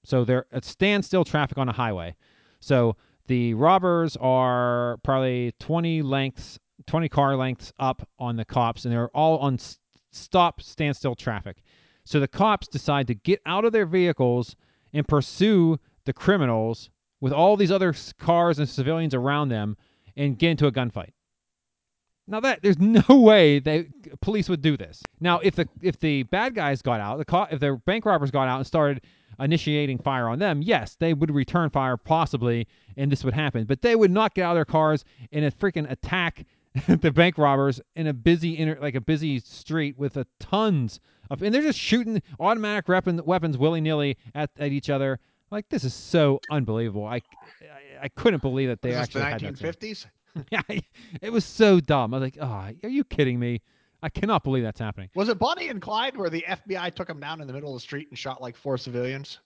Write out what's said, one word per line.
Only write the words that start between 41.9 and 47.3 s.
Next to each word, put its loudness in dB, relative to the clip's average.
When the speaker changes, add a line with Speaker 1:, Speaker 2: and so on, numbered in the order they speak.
Speaker 1:
automatic -2
weapon, 0
weapons -2
willy-nilly 0
at, -6
at -4
each -4
other. -2
Like, -10
this -4
is -4
so 2
unbelievable. -4
I, -8
I, -8